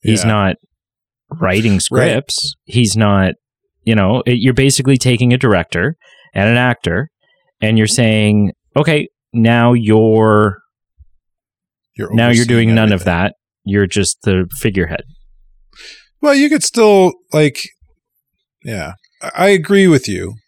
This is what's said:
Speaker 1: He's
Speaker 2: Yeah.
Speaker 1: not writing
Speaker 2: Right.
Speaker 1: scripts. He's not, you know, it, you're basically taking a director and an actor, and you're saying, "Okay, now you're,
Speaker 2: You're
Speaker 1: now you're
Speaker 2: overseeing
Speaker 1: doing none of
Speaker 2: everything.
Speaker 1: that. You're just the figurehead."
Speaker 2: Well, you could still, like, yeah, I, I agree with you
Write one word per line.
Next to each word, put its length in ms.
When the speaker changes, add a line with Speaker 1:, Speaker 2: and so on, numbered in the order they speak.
Speaker 1:
He's 220
Speaker 2:
Yeah. 60
Speaker 1:
not 260
writing 440
Speaker 2:
Right. 80
Speaker 1:
scripts. 720
He's 320
not, 380
you 100
know, 320
it, 120
you're 160
basically 420
taking 360
a 60
director 580
and 160
an 60
actor, 520
and 180
you're 80
saying, 680
"Okay, 320
now 400
you're, 840
Speaker 2:
You're 180
Speaker 1:
now 120
you're 160
Speaker 2:
overseeing 60
Speaker 1:
doing 260
none 180
of 100
Speaker 2:
everything. 120
Speaker 1:
that. 200
You're 220
just 360
the 300
figurehead." 520
Speaker 2:
Well, 140
you 140
could 140
still, 500
like, 260
yeah, 280
I, 120
I 160
agree 380
with 200
you 260